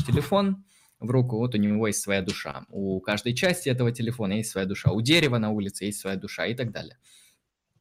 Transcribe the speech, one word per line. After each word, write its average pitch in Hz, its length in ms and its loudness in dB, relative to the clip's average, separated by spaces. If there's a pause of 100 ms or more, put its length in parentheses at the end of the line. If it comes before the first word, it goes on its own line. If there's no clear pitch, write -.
телефон 190 580 2 (360)
в 113 100 -4
руку, 123 280 2
вот 123 180 0
у - 20 4
него 104 300 4
есть 101 140 0
своя 98 200 2
душа. 85 480 -6
У 95 300 -2
каждой 107 340 -2
части 175 360 0
этого 123 220 2
телефона 113 420 -2
есть 107 160 -2
своя 95 160 -2
душа. 95 260 0
У 101 100 0
дерева 143 360 4
на 110 120 0
улице 98 360 -4
есть 104 140 -6
своя 95 160 -4
душа 92 300 -6
и 110 80 -2
так 123 180 -4
далее. - 260 -12 (840)